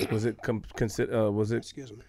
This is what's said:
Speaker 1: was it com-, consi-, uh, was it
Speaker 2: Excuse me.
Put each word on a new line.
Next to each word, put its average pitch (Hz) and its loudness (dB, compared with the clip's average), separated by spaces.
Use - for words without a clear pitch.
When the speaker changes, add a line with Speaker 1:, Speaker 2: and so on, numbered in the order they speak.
Speaker 1:
was 110 2
it 113 -2
com-, 113 -2
consi-, 120 0
uh, 110 4
was 107 2
it 117 2
Speaker 2:
Excuse 123 -10
me. - -18